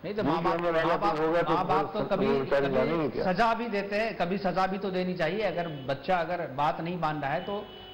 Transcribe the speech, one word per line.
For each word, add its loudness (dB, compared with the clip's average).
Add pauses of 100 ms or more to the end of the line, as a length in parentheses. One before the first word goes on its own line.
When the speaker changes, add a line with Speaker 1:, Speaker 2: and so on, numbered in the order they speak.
Speaker 1:
नहीं -6
तो -2
Speaker 2:
नहीं 2
Speaker 1:
माँ 0
बाप, 2
Speaker 2:
कहने 0
वाला 2
Speaker 1:
माँ 2
बाप, 0
Speaker 2:
कोई 2
होगा 4
तो 2
Speaker 1:
माँ 2
बाप 0
तो -2
Speaker 2:
फिर -2
Speaker 1:
कभी, 2
Speaker 2:
वो 4
बेचारे 2
Speaker 1:
कभी 0
Speaker 2:
जानेंगे 2
क्या? 0
Speaker 1:
सजा 4
भी -2
देते -2
हैं, 0
कभी 0
सजा 0
भी -2
तो -4
देनी -2
चाहिए। 0
अगर -2
बच्चा -2
अगर -2
बात -2
नहीं -4
मान -2
रहा -2
है -2
तो -6 (280)